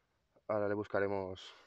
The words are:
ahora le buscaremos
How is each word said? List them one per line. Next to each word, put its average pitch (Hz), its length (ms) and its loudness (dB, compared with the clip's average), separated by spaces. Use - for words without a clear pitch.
ahora 104 200 2
le 101 60 0
buscaremos 98 800 0